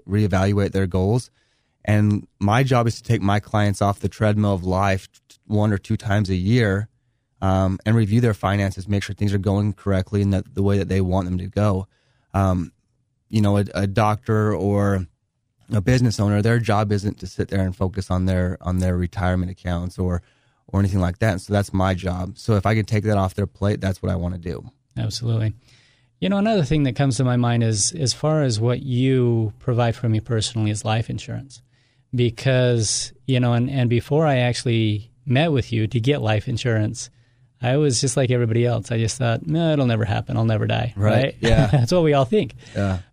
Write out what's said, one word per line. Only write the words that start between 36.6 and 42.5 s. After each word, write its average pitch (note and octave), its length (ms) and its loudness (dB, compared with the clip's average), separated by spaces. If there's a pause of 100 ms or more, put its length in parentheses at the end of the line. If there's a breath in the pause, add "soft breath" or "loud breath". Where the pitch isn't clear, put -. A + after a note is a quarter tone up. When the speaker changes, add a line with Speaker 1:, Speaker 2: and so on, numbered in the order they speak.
Speaker 2:
I B2 160 0
was D3 240 2
just C3+ 140 -2
like B2+ 160 2
everybody A#2+ 340 2
else. A#2 260 -2
I A#2 60 0
just A2+ 200 -2
thought, A#2 280 -2
"No, D#3+ 280 0
it'll C#3+ 140 2
never A2 180 0
happen. A2+ 320 -2
I'll A2+ 80 2
never A2 220 0
die." A2+ 280 -2
Speaker 1:
Right. G#2+ 180 2 (100)
Speaker 2:
Right? - 160 -2
Speaker 1:
Yeah. A#2 280 4
Speaker 2:
<laughs> - 40 -4
That's B2+ 200 2
what F3+ 120 4
we D3+ 100 4
all C#3 120 4
think. D#3+ 280 -2 (220 loud breath)